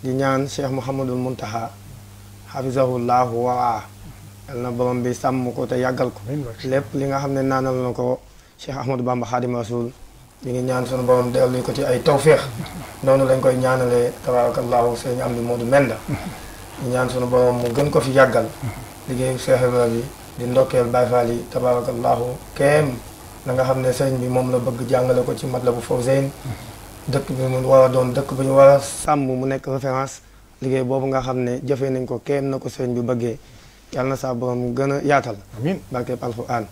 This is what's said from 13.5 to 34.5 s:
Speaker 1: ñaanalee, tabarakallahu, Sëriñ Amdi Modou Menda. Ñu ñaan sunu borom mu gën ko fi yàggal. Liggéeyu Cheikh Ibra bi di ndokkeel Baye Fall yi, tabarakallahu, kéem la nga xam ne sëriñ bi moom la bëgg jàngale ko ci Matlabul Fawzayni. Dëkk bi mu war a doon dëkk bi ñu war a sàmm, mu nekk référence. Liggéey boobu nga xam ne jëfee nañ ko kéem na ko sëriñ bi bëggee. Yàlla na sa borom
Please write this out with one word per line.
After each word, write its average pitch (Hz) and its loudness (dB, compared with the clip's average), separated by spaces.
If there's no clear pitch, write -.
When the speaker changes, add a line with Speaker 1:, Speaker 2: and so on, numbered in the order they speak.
Speaker 1:
ñaanalee, 127 2
tabarakallahu, 120 2
Sëriñ 127 -4
Amdi 120 -2
Modou 120 -2
Menda. 131 4
Ñu 127 -4
ñaan 127 0
sunu 123 -2
borom 123 4
mu 120 -2
gën 143 2
ko 143 4
fi 131 -2
yàggal. 127 4
Liggéeyu 131 -2
Cheikh 127 4
Ibra 123 4
bi 117 0
di 123 -6
ndokkeel 123 2
Baye 123 4
Fall 120 2
yi, 120 -4
tabarakallahu, 123 0
kéem 143 4
la 131 -2
nga 131 2
xam 131 2
ne 127 2
sëriñ 131 0
bi 123 -2
moom 127 0
la 127 2
bëgg 120 -4
jàngale 127 2
ko 120 -2
ci - -8
Matlabul 123 -2
Fawzayni. 135 0
Dëkk 139 -2
bi 131 -2
mu 131 -2
war 131 8
a 127 6
doon 127 2
dëkk 139 -2
bi 135 -2
ñu 135 0
war 139 10
a 139 6
sàmm, 147 0
mu 131 -2
nekk 135 -2
référence. 131 -2
Liggéey 131 0
boobu 131 0
nga 135 0
xam 127 -4
ne 123 -2
jëfee 135 -2
nañ 127 -2
ko 120 -6
kéem 139 -2
na 135 -2
ko - -8
sëriñ 123 -4
bi 120 -2
bëggee. 120 -2
Yàlla 131 -2
na 135 -2
sa 131 -4
borom 123 -2